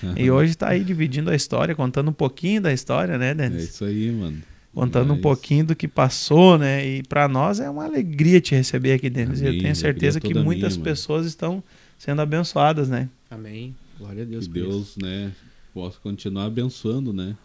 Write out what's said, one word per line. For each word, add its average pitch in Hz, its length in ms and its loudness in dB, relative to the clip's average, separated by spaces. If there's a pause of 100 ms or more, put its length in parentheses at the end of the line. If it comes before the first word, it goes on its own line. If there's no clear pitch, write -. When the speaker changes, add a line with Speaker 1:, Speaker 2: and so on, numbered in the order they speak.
Speaker 1:
Aham. 90 140 -4
Speaker 2:
E 127 140 4
hoje 160 240 4
tá - 140 -2
aí 180 140 2
dividindo 156 460 -2
a 165 60 2
história, 147 400 -2
contando 139 340 0
um 151 40 0
pouquinho 175 480 0
da 170 120 2
história, 147 440 -2
né, 127 160 0
Denis? 117 280 -2
Speaker 1:
É 82 40 -4
isso 101 200 -8
aí, 107 260 -2
mano. 82 300 -6 (320)
Speaker 2:
Contando 127 360 0
um 147 60 2
Speaker 1:
Mas - 80 -2
Speaker 2:
pouquinho 147 420 2
do 156 100 0
que 131 120 -4
passou, 160 680 6
né? 139 320 0
E 135 140 -4
pra 143 260 0
nós 147 320 0
é 277 80 -6
uma 285 160 -8
alegria 180 560 4
te - 140 2
receber 127 400 2
aqui, 131 160 0
Denis. 127 320 -2
E 139 40 0
eu 135 40 2
Speaker 1:
Amém. 92 120 -2
Speaker 2:
tenho 147 100 2
Speaker 1:
A 147 40 0
Speaker 2:
certeza 151 440 0
Speaker 1:
alegria 110 100 -4
Speaker 2:
que - 60 0
Speaker 1:
toda 151 100 4
Speaker 2:
muitas 190 280 0
Speaker 1:
minha, 175 80 -4
mano. - 20 -8
Speaker 2:
pessoas 156 420 -2
estão 170 380 -6 (340)
sendo 143 240 -2
abençoadas, 151 680 2
né? 127 220 -2 (220)
Speaker 3:
Amém. 110 440 -14 (220)
Glória 101 240 -12
a 120 40 -10
Deus 113 200 -8
Speaker 1:
Que 85 80 -12
Speaker 3:
por 90 60 -4
isso. 92 100 -4
Speaker 1:
Deus, 101 320 -6
né, 98 300 -6 (420)
possa 92 260 -10
continuar 98 460 -6
abençoando, 120 680 -4
né? 95 340 -6